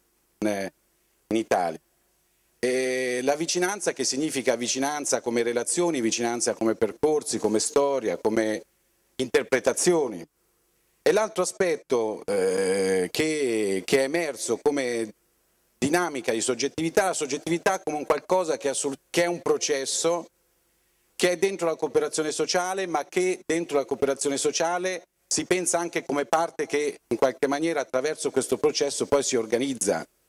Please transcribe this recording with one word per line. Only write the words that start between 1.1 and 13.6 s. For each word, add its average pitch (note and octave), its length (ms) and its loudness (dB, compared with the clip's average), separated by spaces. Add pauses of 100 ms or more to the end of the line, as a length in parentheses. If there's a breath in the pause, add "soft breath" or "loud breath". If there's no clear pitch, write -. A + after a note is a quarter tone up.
in G#2+ 80 -2
Italia. F#2+ 440 0 (800)
E B2+ 640 -2
la C#3 140 2
vicinanza, F3+ 560 -2
che C3 140 -2
significa C3 500 0
vicinanza C3 680 -2
come A#2 220 0
relazioni, B2+ 580 0
vicinanza A#2 520 0
come A2+ 220 0
percorsi, D3 600 0
come G#2+ 220 2
storia, C3+ 580 0
come A2 460 0 (540)
interpretazioni. B2+ 1080 0 (760)
E D3+ 100 4
l'altro G#3 320 2
aspetto, C3+ 840 0
eh, F#2+ 840 2
che, A2+ 720 0